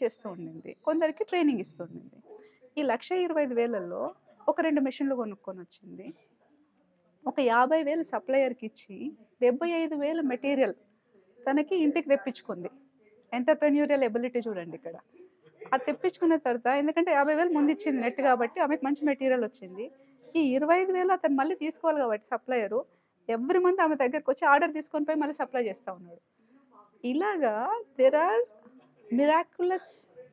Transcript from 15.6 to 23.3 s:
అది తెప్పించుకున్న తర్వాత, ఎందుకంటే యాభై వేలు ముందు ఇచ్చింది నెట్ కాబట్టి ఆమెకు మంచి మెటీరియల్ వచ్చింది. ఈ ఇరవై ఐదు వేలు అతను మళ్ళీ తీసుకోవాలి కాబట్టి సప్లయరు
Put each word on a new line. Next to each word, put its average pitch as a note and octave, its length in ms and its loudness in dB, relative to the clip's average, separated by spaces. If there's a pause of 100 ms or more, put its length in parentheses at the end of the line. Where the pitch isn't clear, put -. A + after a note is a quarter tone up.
అది B4 120 0
తెప్పించుకున్న E4 520 0
తర్వాత, B3+ 400 0
ఎందుకంటే D#4+ 360 2
యాభై C#4+ 220 4
వేలు F4 160 2
ముందు D4 220 4
ఇచ్చింది C#4+ 280 -2
నెట్ A#3+ 200 -2
కాబట్టి B3 400 2
ఆమెకు D4+ 240 0
మంచి C#4+ 200 -2
మెటీరియల్ C4 400 0
వచ్చింది. G3+ 460 -10 (460)
ఈ E4+ 40 4
ఇరవై D4+ 400 4
ఐదు F#4+ 120 0
వేలు F#4 200 2
అతను D#4+ 240 2
మళ్ళీ D4+ 180 0
తీసుకోవాలి D#4 440 -2
కాబట్టి A3 280 -2
సప్లయరు A#3 580 -4 (460)